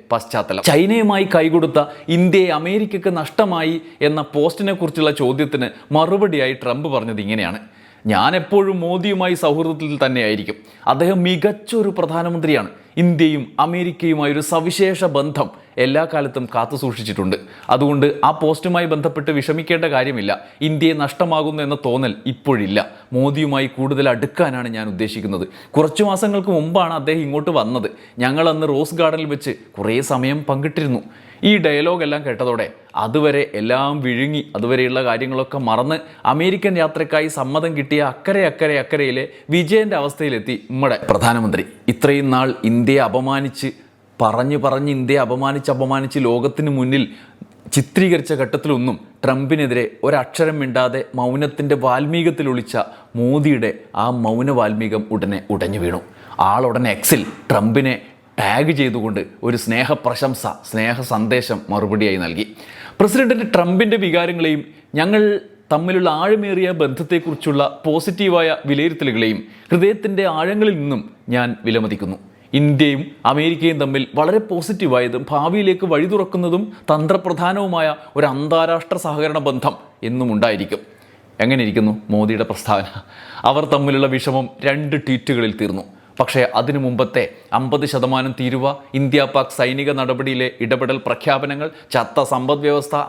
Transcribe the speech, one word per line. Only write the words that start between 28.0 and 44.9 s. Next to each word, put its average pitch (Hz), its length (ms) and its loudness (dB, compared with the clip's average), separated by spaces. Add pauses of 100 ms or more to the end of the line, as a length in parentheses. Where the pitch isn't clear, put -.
ഞങ്ങൾ 151 300 2
അന്ന് 156 200 -2
റോസ് 156 280 -2
ഗാർഡനിൽ 160 340 0
വെച്ച് 139 180 -6 (240)
കുറേ 110 220 0 (140)
സമയം 131 360 -2
പങ്കിട്ടിരുന്നു." 139 540 -2 (460)
ഈ - 20 6 (120)
ഡയലോഗെല്ലാം 151 600 0
കേട്ടതോടെ 120 400 -2 (380)
അതുവരെ 143 380 2 (180)
എല്ലാം 127 340 0 (100)
വിഴുങ്ങി, 135 380 -2 (160)
അതുവരെയുള്ള 127 500 0
കാര്യങ്ങളൊക്കെ 131 520 -2 (100)
മറന്ന് 127 280 0 (340)
അമേരിക്കൻ 185 500 0
യാത്രയ്ക്കായി 156 460 0 (120)
സമ്മതം 156 380 -2
കിട്ടിയ 143 240 0 (100)
അക്കരെ, 196 400 -2
അക്കരെ, 151 320 0
അക്കരയിലെ 135 400 -2 (320)
വിജയൻ്റെ 202 460 2
അവസ്ഥയിലെത്തി 135 540 -4 (140)
നമ്മുടെ 127 280 0 (120)
പ്രധാനമന്ത്രി. 113 560 2 (280)
ഇത്രയും 139 420 2
നാൾ 131 120 2 (220)
ഇന്ത്യയെ 123 380 4
അപമാനിച്ച്, 135 600 -2 (540)
പറഞ്ഞു 123 420 2
പറഞ്ഞ് 139 320 0